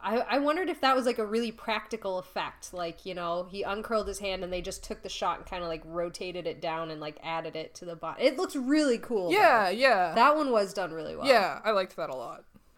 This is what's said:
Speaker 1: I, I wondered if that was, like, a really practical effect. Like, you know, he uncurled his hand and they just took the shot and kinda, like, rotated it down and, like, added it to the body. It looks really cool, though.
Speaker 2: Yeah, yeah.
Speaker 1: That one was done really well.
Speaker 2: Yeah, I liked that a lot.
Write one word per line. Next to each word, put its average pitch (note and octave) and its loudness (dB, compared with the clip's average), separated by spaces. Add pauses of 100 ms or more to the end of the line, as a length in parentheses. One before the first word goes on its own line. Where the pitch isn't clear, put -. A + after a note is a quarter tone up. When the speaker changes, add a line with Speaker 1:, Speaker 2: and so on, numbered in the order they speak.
Speaker 1:
I, G#3 0
I A#3+ 0
wondered D4+ 0
if - -6
that C4+ 6
was, B3+ 2
like, A#3+ 0
a A3 0
really A3 -2
practical G#3+ -4
effect. - -10
Like, E3+ -8
you F#3 -8
know, F3 -2
he G3 -6
uncurled G#3+ -2
his G3 -8
hand F#3+ -4
and F3+ -6
they F3+ -4
just F3+ -8
took - -10
the F#3+ -10
shot F3+ -2
and - -16
kinda, F3 -6
like, D#3+ -6
rotated F3 -6
it - -8
down D#3+ -4
and, D#3 -10
like, D3+ -10
added E3 -6
it D#3 -10
to F3+ -14
the E3+ -10
body. D#3+ -8
It C4 6
looks F#4 -4
really C4+ 4
cool, F#3+ -2
though. F4+ 4
Speaker 2:
Yeah, A#3+ 8
yeah. G3+ 4
Speaker 1:
That C4+ 6
one D4 0
was G3+ 2
done F3 -4
really D#3 -8
well. G3+ -4
Speaker 2:
Yeah, G3 4
I G#3+ 0
liked F#3+ 0
that D#3 -4
a C3+ -6
lot. C3 -12 (340)